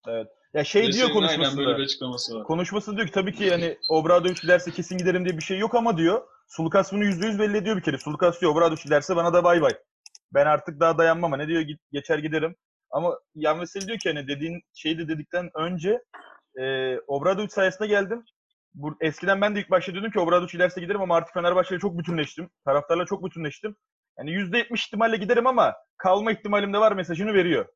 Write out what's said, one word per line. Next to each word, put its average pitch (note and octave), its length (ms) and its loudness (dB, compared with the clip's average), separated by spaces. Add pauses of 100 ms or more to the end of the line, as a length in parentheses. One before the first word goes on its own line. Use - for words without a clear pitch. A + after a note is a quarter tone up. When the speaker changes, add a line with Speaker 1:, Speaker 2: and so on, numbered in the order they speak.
Speaker 1:
Evet. A2+ 200 -6 (260)
Ya D3 100 0
şey G#3 180 4
diyor A#3 120 2
Speaker 2:
Veseli'nin A#3+ 220 2
aynen G3 120 4
Speaker 1:
konuşmasında. C#3 380 0
Speaker 2:
böyle B2+ 120 2
bir C#3 60 -2
açıklaması B2 520 -6
var. G#2+ 80 -8
Speaker 1:
Konuşmasında F3+ 540 -4
diyor G#3+ 100 -2
ki, - 60 -10
"Tabii G3 200 -2
ki G#3 100 -6
yani E3+ 340 0 (120)
Obradovic E3+ 520 4
giderse F3 300 2
kesin F#3 260 -6
giderim." F3+ 280 0
diye F3 120 -2
bir D#3+ 60 -8
şey F#3+ 140 -4
yok G#3+ 180 -2
ama A3+ 220 2
diyor. E3+ 240 4 (260)
Sulukas F#3 460 0
bunu G#3 120 0
yüzde F#3+ 220 0
yüz G#3 120 -4
belli G#3 180 2
ediyor G#3 200 0
bir E3+ 60 -4
kere. C#3+ 140 -2
Sulukas E3+ 440 0
diyor, E3 100 4
"Obradovic D#3+ 320 2
giderse D3 320 2
bana E3+ 180 2
da F3 100 6
bay F3 180 6
bay. C3+ 100 4 (600)
Ben C#3+ 120 4
artık D3+ 340 0
daha E3 180 4
dayanmam. E3 340 2
Hani D3 160 -4
diyor, E3 140 0
git, D3+ 180 -8 (120)
geçer C#3+ 280 -2
giderim." D#3 360 -4 (360)
Ama E3 280 -2 (160)
Yan D#3 260 0
Veseli F#3+ 260 -10
diyor A3+ 120 -8
ki F3+ 140 -2
hani C#3+ 140 -8
dediğin D#3 340 -8 (120)
şeyi D#3+ 240 -4
de E3 100 -8
dedikten E3 480 -6
önce, F3 460 -2 (600)
e, C3 340 -2 (120)
"Obradovic F#3 420 -2
sayesinde F#3+ 380 -2
geldim. G#3 360 0 (500)
Bu, D3 280 -8
eskiden G3 400 0
ben G#3 140 0
de G3+ 40 -2
ilk - 120 -4
başta F#3 200 0
diyordum G3 200 -6
ki G#3+ 80 0
Obradovic F3 320 2
giderse F3 300 0
giderim G3 200 -4
ama F3 140 0
artık E3 180 0
Fenerbahçe'yle F3 460 0
çok F3+ 180 -4
bütünleştim. E3 520 -4 (160)
Taraftarla D3 400 0
çok F#3 200 -6
bütünleştim. E3 500 -8 (440)
Yani D3 120 -8
yüzde F#3+ 260 -2
yetmiş A3+ 280 -2
ihtimalle A3+ 320 0
giderim A#3 300 2
ama G#3 260 4 (240)
kalma G#3 340 2
ihtimalim G3+ 420 -2
de G3+ 40 0
var." G#3+ 140 6
mesajını F#3+ 420 -4
veriyor. E3+ 320 2 (100)